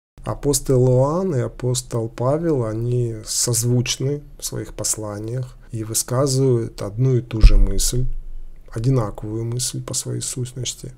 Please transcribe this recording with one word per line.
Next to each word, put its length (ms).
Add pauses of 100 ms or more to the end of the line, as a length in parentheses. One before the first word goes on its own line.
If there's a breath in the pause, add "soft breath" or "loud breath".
(260)
Апостол 600
Иоанн 480
и 60
апостол 720
Павел, 560
они 500 (100)
созвучны 1000 (140)
в 60
своих 300
посланиях 840 (140 soft breath)
и 140
высказывают 960
одну 340
и 60
ту 180
же 160
мысль, 520 (600)
одинаковую 760
мысль 360
по 120
своей 260
сущности, 800